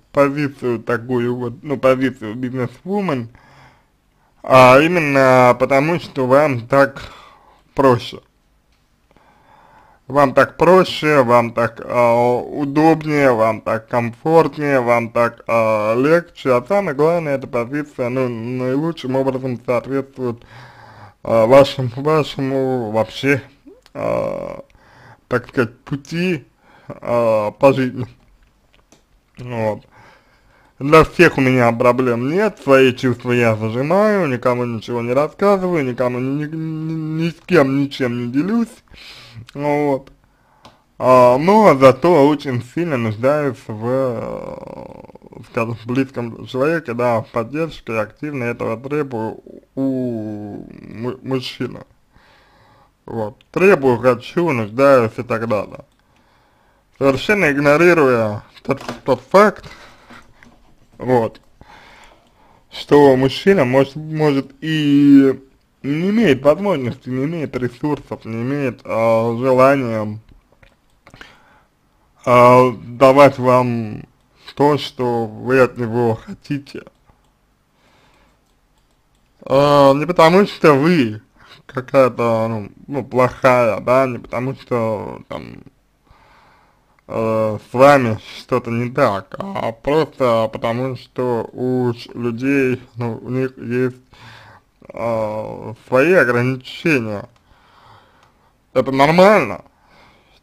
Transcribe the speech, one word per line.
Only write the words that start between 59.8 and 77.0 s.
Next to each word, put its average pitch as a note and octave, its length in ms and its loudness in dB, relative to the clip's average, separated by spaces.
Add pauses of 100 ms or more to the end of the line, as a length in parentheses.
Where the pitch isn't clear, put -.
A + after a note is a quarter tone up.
вот, A#2 420 -2 (1300)
что C#3+ 420 4
мужчина C3+ 500 0
может, C3+ 300 0
может D#3 640 -2
и C#3+ 800 4 (440)
не D#3+ 260 -4
имеет F3+ 320 2
возможности, D3+ 640 -2
не C3 160 -4
имеет D3+ 300 -8
ресурсов, B2+ 680 -8
не A2+ 180 -8
имеет, C3+ 400 -6
а, A2+ 560 0
желания, B2+ 800 2 (2000)
а, B2 460 6
давать C3 680 4
вам B2 640 0 (540)
то, C#3+ 200 2
что A#2+ 500 -4
вы A2 340 -2
от A#2+ 180 2
него A#2 380 -2
хотите. - 640 -14 (2500)